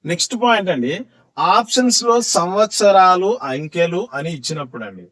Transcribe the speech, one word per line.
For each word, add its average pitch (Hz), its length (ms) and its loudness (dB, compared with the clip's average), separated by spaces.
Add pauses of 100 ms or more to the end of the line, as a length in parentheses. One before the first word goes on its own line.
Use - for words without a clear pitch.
(120)
నెక్స్ట్ 175 320 -4
పాయింట్ 208 320 0
అండి, 127 180 -4 (640)
ఆప్షన్స్ 247 520 0
లో 233 80 4 (200)
సంవత్సరాలు, 190 920 4 (220)
అంకెలు 170 480 -2 (160)
అని 160 220 -6
ఇచ్చినప్పుడు 127 500 -10
అండి. 90 220 -20